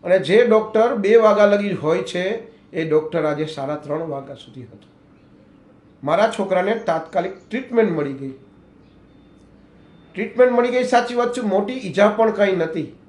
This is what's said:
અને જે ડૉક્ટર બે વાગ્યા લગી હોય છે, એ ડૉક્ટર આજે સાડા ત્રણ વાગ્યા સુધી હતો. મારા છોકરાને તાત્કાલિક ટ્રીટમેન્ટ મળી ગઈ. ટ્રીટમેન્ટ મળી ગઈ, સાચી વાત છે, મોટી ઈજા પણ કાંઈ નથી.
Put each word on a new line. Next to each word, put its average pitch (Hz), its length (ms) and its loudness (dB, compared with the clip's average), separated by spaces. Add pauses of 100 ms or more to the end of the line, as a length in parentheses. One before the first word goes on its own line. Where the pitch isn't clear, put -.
અને 180 140 2
જે 202 280 4
ડૉક્ટર 220 480 2
બે 208 220 2
વાગ્યા 208 300 6
લગી 202 260 0
હોય 165 300 -2
છે, 180 220 -6 (480)
એ 160 160 -4
ડૉક્ટર 156 360 -2
આજે 151 220 -4
સાડા 143 300 -8
ત્રણ 147 260 -8
વાગ્યા 139 320 -10
સુધી - 280 -20
હતો. - 260 -20 (1160)
મારા 185 340 4
છોકરાને 190 360 0
તાત્કાલિક 175 720 -4
ટ્રીટમેન્ટ 226 440 0
મળી 147 200 -4
ગઈ. 135 220 -12 (1800)
ટ્રીટમેન્ટ 240 380 2
મળી 240 160 2
ગઈ, 247 160 0
સાચી 240 300 0
વાત 240 180 0
છે, 262 80 -6
મોટી 202 320 -2
ઈજા 202 360 0
પણ 220 220 0
કાંઈ 208 220 0
નથી. 160 440 -4 (120)